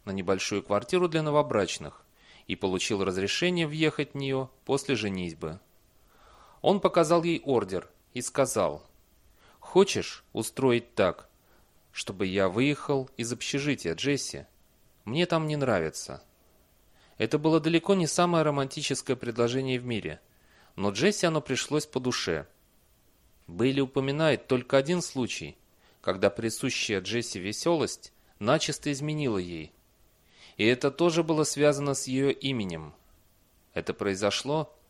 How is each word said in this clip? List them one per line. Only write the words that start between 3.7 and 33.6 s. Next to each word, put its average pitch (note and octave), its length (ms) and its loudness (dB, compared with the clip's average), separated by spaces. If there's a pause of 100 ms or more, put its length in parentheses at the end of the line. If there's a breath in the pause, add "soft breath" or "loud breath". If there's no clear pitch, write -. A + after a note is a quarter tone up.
в - 40 -8
неё C3+ 320 -4 (160)
после C3+ 320 0
женитьбы. F2 640 -4 (1000 soft breath)
Он - 200 4
показал E3+ 420 4
ей E3+ 220 0
ордер G2+ 440 0 (240)
и B2 80 -6
сказал: G2 640 0 (760 soft breath)
«Хочешь - 720 0
устроить A#2+ 640 0
так, F2+ 340 2 (640 soft breath)
чтобы G2 320 -6
я F#2+ 240 2
выехал C3+ 640 0
из A#2 160 -4
общежития, B2+ 640 -4
Джесси? B2+ 520 -4 (580)
Мне D#3 220 -2
там D#3+ 200 0
не D3+ 80 -2
нравится». F#2 640 -2 (960 soft breath)
Это A2+ 220 -2
было D#3 220 4
далеко E3 340 2
не F3+ 100 2
самое F3 380 2
романтическое C#3 720 -2
предложение B2 640 0
в B2 60 -10
мире, F2+ 340 -4 (560 soft breath)
но G2+ 140 0
Джесси C#3+ 360 0
оно D#3+ 140 2
пришлось D3+ 460 -2
по - 160 -4
душе. F#2+ 460 -2 (1000)
Бейли C#3 340 2
упоминает C#3 640 0
только B2+ 300 2
один D#3+ 240 2
случай, - 560 -4 (440 soft breath)
когда F#2+ 280 2
присущая A2+ 720 -2
Джесси G#2+ 380 -4
весёлость G#2+ 760 -2 (260 soft breath)
начисто D3 520 0
изменила C#3+ 460 -2
ей. E2+ 340 -6 (880 soft breath)
И G#2 80 2
это B2 260 4
тоже E3 320 2
было D#3 200 2
связано C#3+ 500 2
с - 140 -6
её C3 240 2
именем. F#2 600 -4 (840)